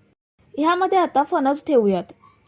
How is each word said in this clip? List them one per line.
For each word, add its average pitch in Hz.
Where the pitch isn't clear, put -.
ह्यामध्ये 359
आता 285
फणस 285
ठेवूयात. 208